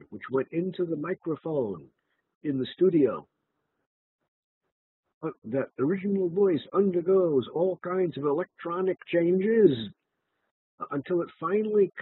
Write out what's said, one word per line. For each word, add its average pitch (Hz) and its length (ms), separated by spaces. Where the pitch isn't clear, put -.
which - 220
went 131 200
into 175 340
the 165 100
microphone 147 920
in 143 140
the 127 160
studio, 160 540
uh, 160 60
that 120 240
original 190 500
voice 180 320
undergoes 175 800
all 175 300
kinds 180 340
of 139 80
electronic 175 800
changes, 175 840
uh, - 120
until 170 300
it - 80
finally 208 640